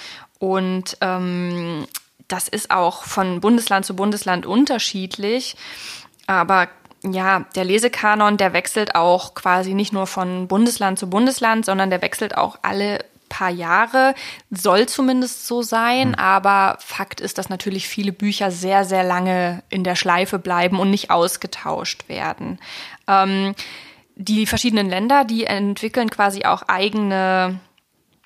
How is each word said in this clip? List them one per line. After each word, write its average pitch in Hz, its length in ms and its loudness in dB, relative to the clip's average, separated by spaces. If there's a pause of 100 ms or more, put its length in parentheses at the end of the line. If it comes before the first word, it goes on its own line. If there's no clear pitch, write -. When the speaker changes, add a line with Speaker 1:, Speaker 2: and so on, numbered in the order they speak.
(400)
Speaker 1:
Und, 185 640 -2
ähm, 180 840 -4 (420)
das 180 200 -6
ist - 240 -4
auch 180 320 0
von 185 380 -2
Bundesland 208 440 2
zu 190 100 -8
Bundesland 196 500 -2
unterschiedlich. 214 1080 -2 (720)
Aber 185 420 2 (340)
ja, 190 420 0 (100)
der 185 100 -2
Lesekanon, 208 720 2
der 190 160 2
wechselt 185 420 0
auch 175 380 2
quasi 185 400 0
nicht 196 200 -2
nur 190 140 -2
von 180 400 -6
Bundesland 202 500 2
zu 190 120 -6
Bundesland, 226 560 2
sondern 190 240 0
der 180 120 0
wechselt - 360 -4
auch - 240 0
alle 202 420 -2 (240)
paar 185 220 -4
Jahre, 214 640 2 (360)
soll 196 380 4
zumindest 254 600 0
so 240 140 -2
sein, 233 480 2
Speaker 2:
Hm. - 60 0
Speaker 1:
aber 190 640 4
Fakt - 420 -10
ist, - 160 -6
dass 190 120 -6
natürlich 190 380 -6
viele 202 240 -4
Bücher 202 400 0
sehr, 185 320 2
sehr 185 200 2
lange 180 640 0
in 190 140 -2
der 180 120 0
Schleife 185 420 2
bleiben 180 420 0
und 196 100 2
nicht 196 220 0
ausgetauscht - 1000 -2
werden. - 500 -8 (480)
Ähm, 196 480 2 (600)
die 214 300 0
verschiedenen 214 440 0
Länder, 233 340 4
die 226 220 -2
entwickeln 214 640 -2
quasi 202 340 0
auch - 240 0
eigene 190 920 0 (680)